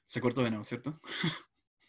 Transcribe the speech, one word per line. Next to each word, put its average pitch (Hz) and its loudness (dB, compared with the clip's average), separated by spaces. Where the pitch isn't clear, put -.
Se - -4
cortó 123 4
de 117 4
nuevo, 107 -2
¿cierto? 143 -6
<laughs> - -4